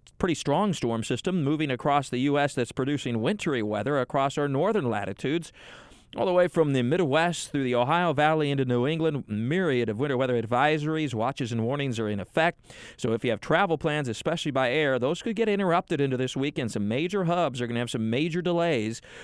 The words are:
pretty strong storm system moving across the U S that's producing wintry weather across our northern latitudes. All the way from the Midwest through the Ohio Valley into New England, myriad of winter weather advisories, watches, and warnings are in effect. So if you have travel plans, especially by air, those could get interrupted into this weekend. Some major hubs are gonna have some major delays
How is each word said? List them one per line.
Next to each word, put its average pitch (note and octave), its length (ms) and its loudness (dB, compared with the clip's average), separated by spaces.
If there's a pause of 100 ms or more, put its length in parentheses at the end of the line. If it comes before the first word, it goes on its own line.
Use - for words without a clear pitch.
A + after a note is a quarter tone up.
(180)
pretty E3+ 180 2
strong E3+ 380 0
storm A#2 280 0
system D#3 440 -2
moving D3+ 260 0
across C#3 380 0
the B2 100 -2
U C#3+ 180 2
S C#3+ 180 0
that's B2 180 -2
producing C3 480 -2
wintry C#3+ 420 0
weather A2+ 380 0
across C#3 360 0
our C#3+ 120 0
northern D#3 400 0
latitudes. G#2+ 640 -2 (640)
All - 80 0
the F#3 60 2
way F3+ 160 6
from D#3 240 2
the C3 100 2
Midwest D#3+ 680 0
through C#3 140 0
the A#2+ 100 2
Ohio D#3 380 2
Valley D3+ 360 2
into C#3 140 0
New B2 240 2
England, D#3 400 0
myriad B2 640 0
of G#2+ 100 -4
winter C#3 160 0
weather B2 260 2
advisories, D3 720 0
watches, A#2 380 -2
and A2+ 140 0
warnings C3+ 340 -2
are G#2+ 80 -2
in G#2 140 -2
effect. - 500 -2 (240)
So A#2 160 -2
if A#2 140 -2
you A#2 60 2
have G#2 100 -4
travel E3 360 2
plans, D3 300 -2
especially D#3 440 -4
by B2+ 200 2
air, C#3 260 2
those C#3 240 0
could A3+ 140 -4
get A3 140 0
interrupted F#3 500 0
into C3+ 160 0
this B2+ 220 -2
weekend. C3+ 340 -2
Some G#2 160 -2
major F3 380 0
hubs D#3+ 360 0
are A#2+ 60 -2
gonna A#2 120 -2
have A#2+ 100 -2
some A2 200 -2
major D#3 320 0
delays D#3+ 600 0 (220)